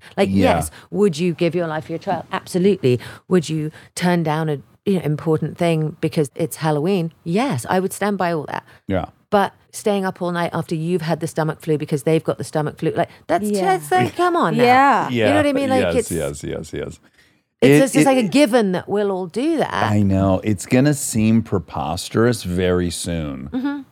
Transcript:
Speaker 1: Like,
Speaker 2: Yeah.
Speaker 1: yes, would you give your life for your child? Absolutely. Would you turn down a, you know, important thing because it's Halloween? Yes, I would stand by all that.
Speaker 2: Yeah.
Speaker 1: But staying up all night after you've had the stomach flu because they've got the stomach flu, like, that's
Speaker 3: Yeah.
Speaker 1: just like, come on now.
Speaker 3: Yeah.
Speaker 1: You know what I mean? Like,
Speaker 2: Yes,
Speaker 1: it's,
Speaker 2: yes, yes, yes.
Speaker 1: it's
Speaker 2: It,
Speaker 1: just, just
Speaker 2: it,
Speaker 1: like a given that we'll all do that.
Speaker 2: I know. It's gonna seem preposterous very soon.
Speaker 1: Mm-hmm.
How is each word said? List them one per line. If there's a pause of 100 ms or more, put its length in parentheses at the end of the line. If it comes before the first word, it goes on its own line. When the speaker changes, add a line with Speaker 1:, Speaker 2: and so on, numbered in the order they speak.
(160)
Speaker 1:
Like,
Speaker 2:
Yeah.
Speaker 1:
yes, (220)
would
you
give
your
life
for
your
child?
Absolutely. (300)
Would
you (240)
turn
down
a, (260)
you
know,
important
thing
because
it's
Halloween? (120)
Yes,
I
would
stand
by
all
that. (240)
Speaker 2:
Yeah. (260)
Speaker 1:
But (180)
staying
up
all
night
after
you've
had
the
stomach
flu
because
they've
got
the
stomach
flu,
like, (160)
that's
Speaker 3:
Yeah.
Speaker 1:
just
like,
come
on
now.
Speaker 3:
Yeah.
Speaker 1:
You
know
what
I
mean?
Like,
Speaker 2:
Yes,
Speaker 1:
it's,
Speaker 2:
yes,
yes,
yes. (760)
Speaker 1:
it's
Speaker 2:
It,
Speaker 1:
just,
just
Speaker 2:
it,
Speaker 1:
like
a
given
that
we'll
all
do
that.
Speaker 2:
I
know.
It's
gonna
seem
preposterous
very
soon.
Speaker 1:
Mm-hmm. (100)